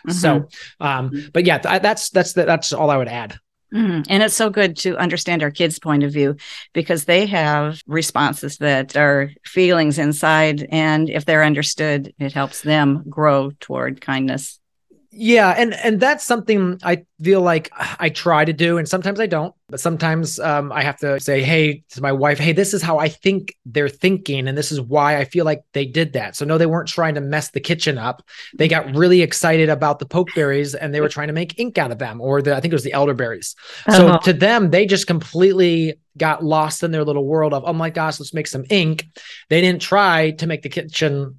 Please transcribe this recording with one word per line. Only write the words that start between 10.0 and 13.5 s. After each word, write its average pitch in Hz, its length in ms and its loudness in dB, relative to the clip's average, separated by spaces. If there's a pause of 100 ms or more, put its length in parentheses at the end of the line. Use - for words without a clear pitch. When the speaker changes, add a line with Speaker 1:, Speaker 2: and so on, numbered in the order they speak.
Speaker 2:
And 156 400 2
if 147 160 -4
they're 156 180 4
understood, 147 760 -2
it 139 140 -6
helps 143 300 -6
them 147 480 2
grow 143 400 2 (100)